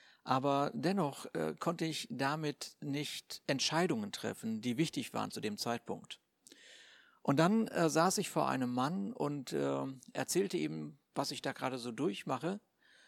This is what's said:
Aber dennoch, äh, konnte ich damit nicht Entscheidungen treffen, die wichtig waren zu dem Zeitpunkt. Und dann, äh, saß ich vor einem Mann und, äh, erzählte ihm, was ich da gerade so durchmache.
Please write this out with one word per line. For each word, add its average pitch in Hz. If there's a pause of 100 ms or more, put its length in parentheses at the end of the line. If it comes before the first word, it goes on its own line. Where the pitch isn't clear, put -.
(240)
Aber 139
dennoch, 165
äh, 156
konnte 170
ich 156
damit 147
nicht -
Entscheidungen 139
treffen, 110
die 120
wichtig 147
waren 107
zu -
dem 104
Zeitpunkt. - (1040)
Und 143
dann, 208
äh, 170
saß 165
ich -
vor 147
einem 131
Mann 160
und, 147
äh, 139 (260)
erzählte 180
ihm, 156 (160)
was 143
ich 139
da 139
gerade 131
so 120
durchmache. 151 (480)